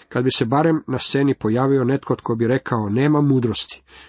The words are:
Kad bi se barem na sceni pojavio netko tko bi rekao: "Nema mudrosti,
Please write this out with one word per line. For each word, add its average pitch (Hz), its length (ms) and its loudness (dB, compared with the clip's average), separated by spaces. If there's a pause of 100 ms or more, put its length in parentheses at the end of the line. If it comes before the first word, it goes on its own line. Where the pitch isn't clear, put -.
Kad 123 140 -2
bi 127 80 0
se - 140 0
barem 156 420 2
na 127 120 -4
sceni 139 400 0
pojavio 131 440 2
netko 127 320 -2
tko - 200 -4
bi 113 120 0
rekao: 117 420 -2
"Nema 143 320 2
mudrosti, 131 600 0 (260)